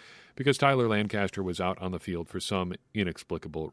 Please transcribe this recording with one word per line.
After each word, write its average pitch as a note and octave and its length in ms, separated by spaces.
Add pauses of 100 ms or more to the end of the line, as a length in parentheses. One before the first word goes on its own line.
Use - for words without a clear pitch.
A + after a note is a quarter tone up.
(340)
because C3+ 240
Tyler C3+ 300
Lancaster G#2 540
was F2+ 180
out F2+ 180
on F#2 140
the F2 80
field E2+ 280
for F#2 120
some F#2 320 (220)
inexplicable D#2+ 800